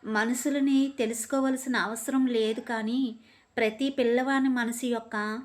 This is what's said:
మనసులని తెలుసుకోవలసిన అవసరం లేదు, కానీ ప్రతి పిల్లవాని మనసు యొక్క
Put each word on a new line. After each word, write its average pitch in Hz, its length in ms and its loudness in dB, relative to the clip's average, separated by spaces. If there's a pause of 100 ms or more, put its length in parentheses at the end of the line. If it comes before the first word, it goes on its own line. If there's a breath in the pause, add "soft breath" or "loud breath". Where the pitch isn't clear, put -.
మనసులని 269 920 2
తెలుసుకోవలసిన 254 760 0
అవసరం 233 500 0
లేదు, 226 340 0
కానీ 226 580 -2 (380 loud breath)
ప్రతి 226 340 0
పిల్లవాని 262 580 2
మనసు 240 380 -2
యొక్క 226 580 -4